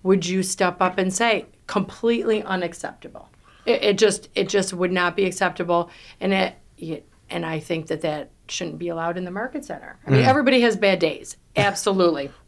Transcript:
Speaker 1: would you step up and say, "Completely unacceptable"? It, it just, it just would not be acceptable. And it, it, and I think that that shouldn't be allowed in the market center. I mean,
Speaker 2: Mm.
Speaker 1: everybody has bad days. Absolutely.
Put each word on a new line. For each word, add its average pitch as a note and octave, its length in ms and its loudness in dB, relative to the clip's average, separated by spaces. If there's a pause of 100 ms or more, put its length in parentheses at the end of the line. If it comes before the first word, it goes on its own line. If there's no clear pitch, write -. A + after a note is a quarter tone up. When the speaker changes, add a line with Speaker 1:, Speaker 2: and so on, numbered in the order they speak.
Speaker 1:
would F#3 220 4
you F#3+ 160 0
step F#3 380 -2
up F#3 180 2
and F#3 140 0
say, A3+ 340 0 (220)
"Completely A3+ 720 0
unacceptable"? - 840 -8 (360)
It, A3+ 200 0
it G3+ 140 2
just, G#3 360 2
it G3 140 0
just F#3+ 240 0
would F3+ 180 -2
not F3 240 0
be G3 100 0
acceptable. F3 640 0 (320)
And G3 120 0
it, F#3+ 220 0 (240)
it, D#3+ 280 -10 (240)
and E3+ 160 -6
I D#3+ 140 -4
think D#3+ 260 -6
that D#3 140 -6
that D3+ 300 -6 (180)
shouldn't D#3 320 -8
be E3+ 80 -6
allowed E3+ 280 -4
in F#3 80 -6
the F3+ 60 -10
market B3+ 340 -8
center. - 400 -14
I - 60 -6
mean, C3+ 120 6
Speaker 2:
Mm. B3 40 4
Speaker 1:
everybody C4 360 6
has A3+ 140 4
bad F#3+ 220 2
days. D#3 380 -2 (200)
Absolutely. F#3+ 760 2 (160)